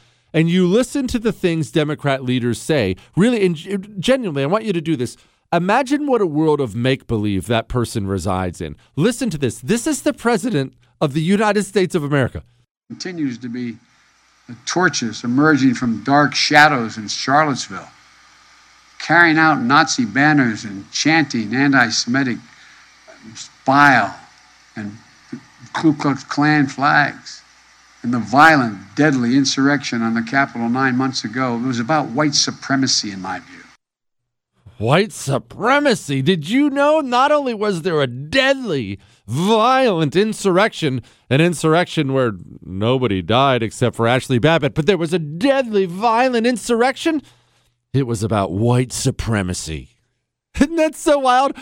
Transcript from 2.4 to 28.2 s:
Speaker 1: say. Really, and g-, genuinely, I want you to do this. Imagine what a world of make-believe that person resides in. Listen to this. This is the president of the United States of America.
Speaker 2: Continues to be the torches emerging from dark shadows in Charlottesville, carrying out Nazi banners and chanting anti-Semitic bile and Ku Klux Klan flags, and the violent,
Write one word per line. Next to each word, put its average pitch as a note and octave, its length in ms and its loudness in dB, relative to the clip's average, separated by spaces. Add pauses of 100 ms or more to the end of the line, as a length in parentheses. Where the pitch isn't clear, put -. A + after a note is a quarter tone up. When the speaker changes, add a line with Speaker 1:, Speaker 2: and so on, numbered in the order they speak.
Speaker 1:
say. A2 360 0 (200)
Really, G#3+ 300 2
and F3 100 0
g-, F#3+ 220 -8 (220)
genuinely, G#3 420 0
I C#3 60 0
want A3 180 -2
you G#3 80 -2
to E3+ 80 -2
do D#3+ 140 -2
this. A#2+ 200 -6 (360)
Imagine B3 560 0
what A#3+ 140 2
a G3 60 2
world D3+ 320 2
of A#2 160 -4
make-believe A2 720 -2
that A2+ 220 0
person A2+ 400 -2
resides F#2 520 -4
in. D2+ 160 -10 (200)
Listen A3+ 340 0
to D#3+ 80 -6
this. C3+ 220 -4
This G#3 260 -2
is D#4 160 -2
the G#3 100 0
president G#3 640 -2 (260)
of D3 140 0
the D#3+ 80 0
United G3+ 440 2
States F#3 280 0
of D#3+ 100 0
America. C#3 400 0 (460)
Speaker 2:
Continues D#3 480 -6
to A#2+ 100 -12
be A#2 300 -8 (680)
the A#2+ 80 -16 (100)
torches E3 580 -2
emerging C3 520 4
from A2+ 280 -2
dark C#3+ 300 2
shadows C#3+ 640 4
in G#2 100 -10
Charlottesville, B2+ 840 -2 (1080)
carrying D#3+ 400 2
out D#3 240 2
Nazi C3+ 440 2
banners B2+ 580 2
and G2 280 -14
chanting C#3 640 0
anti-Semitic B2+ 840 0 (1300)
bile C3+ 500 4 (600)
and G#2 220 -10 (760)
Ku E3 200 2
Klux C#3+ 300 -4
Klan D3+ 420 2
flags, C#3 760 -2 (600)
and A#2+ 120 -4
the B2 60 -2
violent, B2 580 4 (180)